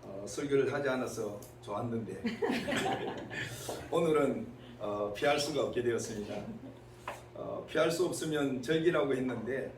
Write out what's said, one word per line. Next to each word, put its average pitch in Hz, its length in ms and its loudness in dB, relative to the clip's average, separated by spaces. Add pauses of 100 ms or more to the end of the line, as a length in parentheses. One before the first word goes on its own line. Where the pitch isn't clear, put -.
어, 101 260 -10
설교를 139 460 2
하지 143 160 0
않아서 113 500 -2 (220)
좋았는데 107 600 -4
<laughs> - 1700 -2
오늘은, 143 560 4 (320)
어, 104 360 0
피할 143 240 4
수가 139 260 2
없게 117 180 2
되었습니다. 107 600 0 (920)
어, - 340 -6
피할 165 220 4
수 170 160 4
없으면 143 560 0
절기라고 156 500 4
했는데 127 640 -2